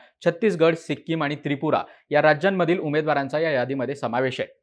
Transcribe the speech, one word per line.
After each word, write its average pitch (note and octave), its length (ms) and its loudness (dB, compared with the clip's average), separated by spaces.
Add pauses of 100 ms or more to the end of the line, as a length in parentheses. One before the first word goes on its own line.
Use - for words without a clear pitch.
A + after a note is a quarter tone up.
(240)
छत्तीसगड, E3+ 500 2
सिक्कीम E3 480 -6
आणि C#3+ 120 -2
त्रिपुरा C#3 480 -2 (280)
या D3 120 4
राज्यांमधील E3+ 560 2
उमेदवारांचा D3 600 -2
या D#3+ 120 0
यादीमध्ये C3 440 -2
समावेश B2+ 460 -2
आहे. - 80 -4 (140)